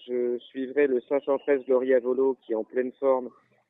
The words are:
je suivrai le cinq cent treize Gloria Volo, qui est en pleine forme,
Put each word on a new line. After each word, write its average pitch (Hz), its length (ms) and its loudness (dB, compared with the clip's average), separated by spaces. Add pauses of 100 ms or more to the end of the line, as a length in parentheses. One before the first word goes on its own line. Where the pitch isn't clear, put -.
je 123 320 -2
suivrai 131 480 -2
le 127 160 0
cinq 139 220 -2
cent 139 140 0
treize 143 280 0
Gloria 131 340 2
Volo, 127 420 0
qui 117 100 -8
est 113 40 0
en 110 80 -4
pleine 127 340 -4
forme, 127 320 0 (400)